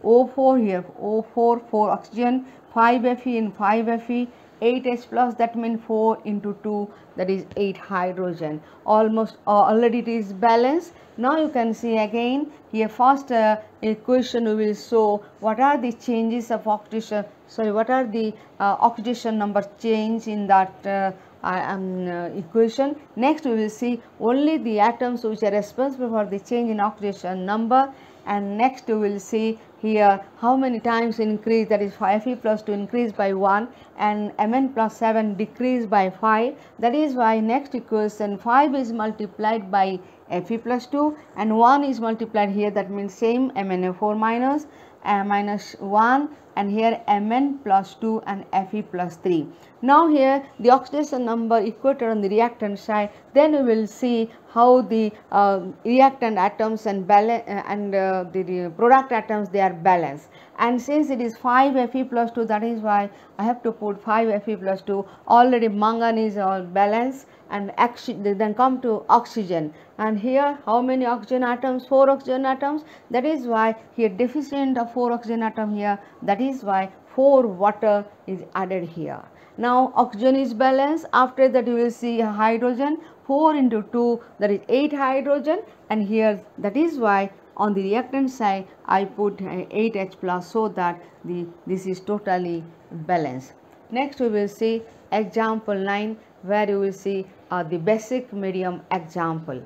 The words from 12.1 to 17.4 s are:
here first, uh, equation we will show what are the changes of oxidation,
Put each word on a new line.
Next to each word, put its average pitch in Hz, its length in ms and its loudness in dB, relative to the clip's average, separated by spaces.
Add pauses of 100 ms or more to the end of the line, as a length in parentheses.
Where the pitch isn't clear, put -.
here 220 160 0
first, 269 420 2
uh, 214 280 4 (240)
equation 233 640 0
we 214 100 0
will 214 200 0
show 208 500 0 (160)
what 220 200 -2
are 277 160 4
the 240 160 -2
changes 226 580 -2
of 220 160 -4
oxidation, 214 580 -4 (220)